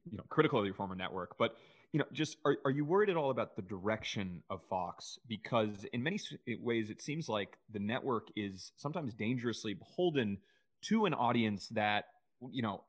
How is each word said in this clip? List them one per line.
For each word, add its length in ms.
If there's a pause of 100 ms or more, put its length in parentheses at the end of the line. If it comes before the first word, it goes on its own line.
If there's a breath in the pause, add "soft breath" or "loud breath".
(120)
you 60
know, 120
critical 320
of 40
your 100
former 200
network, 440
but, 180 (360 soft breath)
you 60
know, 140
just, 320
are, 200
are 60
you 140
worried 260
at 60
all 140
about 260
the 60
direction 880
of 180
Fox? 500 (100)
Because 640
in 100
many 140
s-, 180 (260)
ways, 300
it 120
seems 260
like 280 (160)
the 60
network 580
is 400
sometimes 380
dangerously 600
beholden 640 (440)
to 240
an 80
audience 540
that, 380 (440)
you 120
know, 260